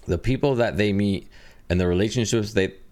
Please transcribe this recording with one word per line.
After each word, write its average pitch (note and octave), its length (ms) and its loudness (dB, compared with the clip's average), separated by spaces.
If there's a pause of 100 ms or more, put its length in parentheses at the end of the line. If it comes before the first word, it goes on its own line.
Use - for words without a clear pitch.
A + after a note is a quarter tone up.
The F2 120 0
people C3 380 0
that A2+ 200 0
they G#2 160 2
meet G2 360 0 (400)
and F2 120 2
the F2+ 60 2
relationships G#2 640 0
that F#2+ 260 0 (140)